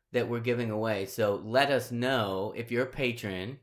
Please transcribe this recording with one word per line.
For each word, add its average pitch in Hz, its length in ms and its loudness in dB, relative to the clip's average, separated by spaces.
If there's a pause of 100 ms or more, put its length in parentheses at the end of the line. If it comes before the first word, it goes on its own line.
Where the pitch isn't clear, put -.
(120)
that 120 180 0
we're 120 100 -2
giving 117 320 0
away. 107 340 0
So 101 380 2
let 131 280 4
us 120 200 0
know 113 640 0
if 117 160 -6
you're 120 140 2
a - 40 -4
patron. 117 720 -4